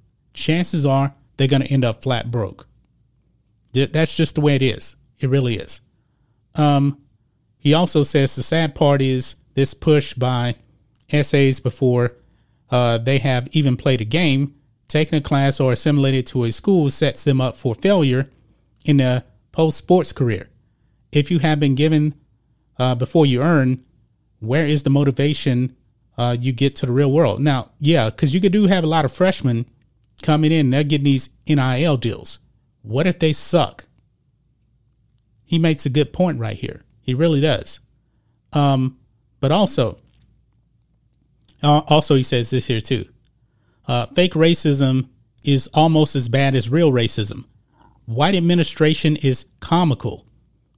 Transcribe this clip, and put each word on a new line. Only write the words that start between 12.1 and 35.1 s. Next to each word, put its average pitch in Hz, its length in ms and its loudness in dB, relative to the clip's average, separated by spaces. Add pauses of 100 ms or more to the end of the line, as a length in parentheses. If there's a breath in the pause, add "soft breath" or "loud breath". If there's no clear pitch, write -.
uh, 120 280 0
they 131 200 -2
have 131 340 -2
even 139 240 2
played 127 240 -2
a 110 40 -6
game, 143 500 0 (340)
taken 156 280 -2
a 143 40 0
class, 139 400 0
or 131 120 2
assimilated 135 540 0
to 123 180 -2
a 117 60 -2
school 160 400 0
sets - 320 -4
them 131 180 2
up 127 160 -2
for 117 180 -4
failure 139 540 0 (560)
in 143 160 2
a 127 240 0 (280)
post-sports 165 600 0
career. 113 360 -4 (640)
If 147 180 0
you 175 80 0
have 151 220 0
been 139 140 2
given, 151 400 0 (640)
uh, 127 200 0
before 139 280 2
you 123 160 2
earn, 135 440 0 (560)
where 139 260 -2
is 147 160 0
the 139 80 0
motivation 139 840 0 (440)
uh, 120 180 0
you 127 140 -2
get 135 240 0
to 139 100 -4
the 120 60 -2
real 139 180 2
world. 135 300 0
Now, 139 300 -2 (100)
yeah, 139 300 2
'cause 143 240 -2
you 180 80 0
could 190 100 2
do 208 140 2
have 180 180 2
a 156 100 -2
lot 151 120 0
of - 60 -4
freshmen 123 520 0 (580)
coming 156 300 2
in, 151 160 2
they're 139 160 0
getting 143 220 0
these 135 240 0 (160)
N 151 120 2
I 131 240 0
L 156 140 2
deals. 110 440 -8 (420)
What 127 240 -4
if 180 120 0
they 156 140 2
suck? - 540 -2 (1600)